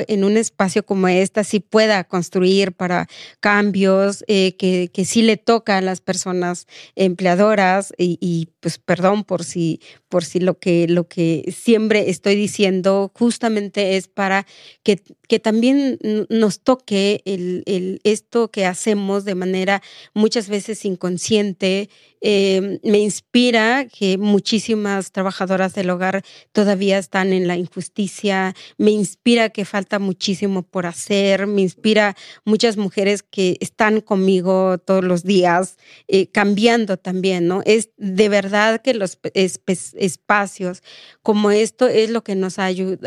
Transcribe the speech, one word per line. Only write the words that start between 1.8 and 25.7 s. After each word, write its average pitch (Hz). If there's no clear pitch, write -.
construir 190
para 175
cambios, 196
eh, 190
que, 180
que 190
sí 226
le 220
toca 220
a -
las 185
personas 180
empleadoras 190
y, 180
y, 165
pues, -
perdón 190
por 175
si, 165
por 175
si 180
lo 185
que, 170
lo 170
que 165
siempre 214
estoy 202
diciendo 196
justamente 208
es 185
para 196
que, 196
que 220
también 247
n-, 214
nos 220
toque 208
el, 180
el, 185
esto 220
que 202
hacemos 196
de 202
manera 185
muchas 214
veces 202
inconsciente. 196
Eh, 196
me 208
inspira 233
que 190
muchísimas 202
trabajadoras 190